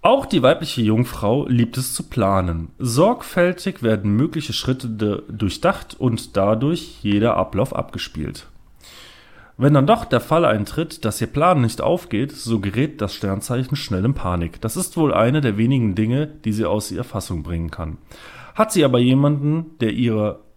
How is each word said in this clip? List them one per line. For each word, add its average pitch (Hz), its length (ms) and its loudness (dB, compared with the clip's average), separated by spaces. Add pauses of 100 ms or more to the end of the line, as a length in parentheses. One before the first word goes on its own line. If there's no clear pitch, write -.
Auch 240 220 4
die 156 160 2
weibliche 135 400 2
Jungfrau 110 640 2
liebt 120 300 2
es 131 160 -4
zu - 100 -6
planen. 92 680 0 (100)
Sorgfältig 180 1040 0
werden 104 320 2
mögliche 147 380 -2
Schritte 127 340 -2
de-, 104 400 -2
durchdacht - 720 -2
und 113 380 -2
dadurch 113 640 0
jeder 104 340 2
Ablauf 101 400 -2
abgespielt. - 720 -8 (1080)
Wenn 139 160 4
dann 139 140 4
doch 226 180 4
der - 160 0
Fall 160 240 2
eintritt, 110 580 -2
dass 107 160 -2
ihr 110 80 -2
Plan 156 340 2
nicht 117 200 0
aufgeht, 147 500 -2
so 113 280 -2
gerät 110 420 -2
das 101 140 -4
Sternzeichen 120 600 -4
schnell 98 300 -2
in 139 80 2
Panik. 87 480 -4
Das 113 160 -6
ist - 180 -6
wohl 151 180 2
eine 123 280 2
der 110 160 0
wenigen 113 380 2
Dinge, 123 320 0
die 113 260 -6
sie 107 120 -2
aus 104 260 -2
ihrer 98 120 -6
Fassung 92 400 -6
bringen 82 280 -6
kann. 80 260 -10 (580)
Hat 220 160 0
sie 160 140 4
aber 123 140 4
jemanden, 147 840 2
der 110 100 0
ihre 110 480 0 (180)